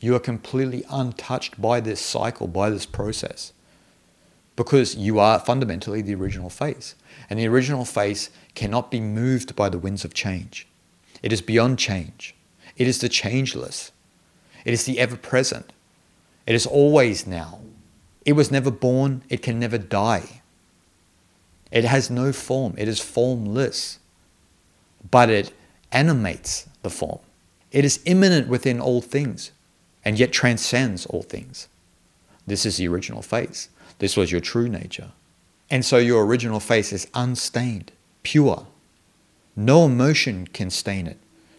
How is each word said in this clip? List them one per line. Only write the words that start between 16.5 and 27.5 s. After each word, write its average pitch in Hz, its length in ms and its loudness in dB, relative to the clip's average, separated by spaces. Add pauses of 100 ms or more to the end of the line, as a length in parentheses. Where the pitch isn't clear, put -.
is 117 120 2
always 143 600 4
now. 85 340 -10 (640)
It 147 100 4
was 147 180 4
never 135 180 2
born. 127 580 0
It 127 140 -4
can 117 160 -2
never 117 200 -2
die. 101 640 -2 (1300)
It 117 120 4
has 123 240 2
no 127 240 -2
form. 127 460 -4
It 107 80 -4
is 110 140 -4
formless. 120 1000 -2 (1120)
But 123 200 8
it 101 220 0 (380)
animates 123 800 0 (140)
the 101 80 -6
form. - 300 -8 (520)